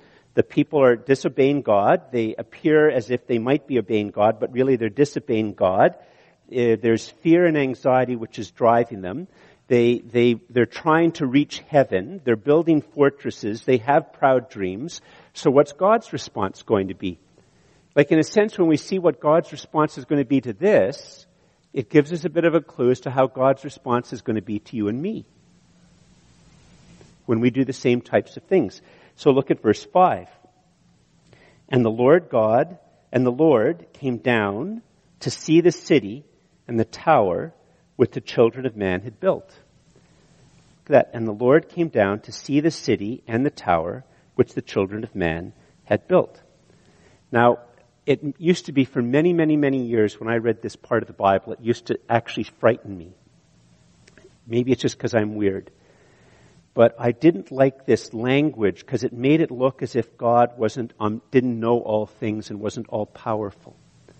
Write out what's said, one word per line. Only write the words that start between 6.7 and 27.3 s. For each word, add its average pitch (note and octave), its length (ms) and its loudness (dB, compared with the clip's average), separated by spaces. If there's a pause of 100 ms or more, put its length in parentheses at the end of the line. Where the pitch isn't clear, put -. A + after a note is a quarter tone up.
there's A2+ 280 0
fear E3+ 380 2
and D#3+ 100 2
anxiety B2+ 600 0
which A2 220 -12
is G#2 120 -10
driving A#2 520 0
them. A2+ 260 -10 (400)
They, A#2+ 300 2
they, A#2+ 420 0 (100)
they're A#2 160 2
trying E3 460 0
to D3+ 140 -6
reach C3+ 420 -2
heaven. C3+ 560 0
They're A#2 120 0
building D3+ 440 0
fortresses. C3 840 -4
They C3 160 2
have C#3+ 360 -2
proud C3 340 2
dreams. G2+ 520 -10 (340)
So - 160 -2
what's C#3+ 220 2
God's G#3+ 400 0
response A2 500 -8
going G2 260 0
to F#2 60 -10
be? F2 240 -8 (760)
Like, D3 140 2
in D#3+ 80 4
a D3+ 60 2
sense, G#3+ 340 -2
when F3 80 2
we D#3 100 4
see F#3+ 220 -4
what E3+ 220 -2
God's D#3 320 0
response D3+ 460 -4
is C3 60 -14
gonna C#3+ 200 0
be C3+ 160 0
to A#2 120 -8
this, C3 760 -2 (460)
it C#3 160 -8
gives D3 240 2
us E3 120 -8
a F3+ 40 -4
bit D#3+ 160 -2
of D#3+ 100 2
a E3 60 2
clue B2+ 300 -2
as B2 100 0
to C#3+ 100 -10
how C3 180 0
God's C3 360 -2
response A#2+ 480 -6
is A#2+ 80 -12
gonna A2 220 -6
be G#2 160 -8
to - 180 -14
you G#2 120 -2
and A#2 120 -6
me G3 240 -8 (2000)
when A2+ 160 -2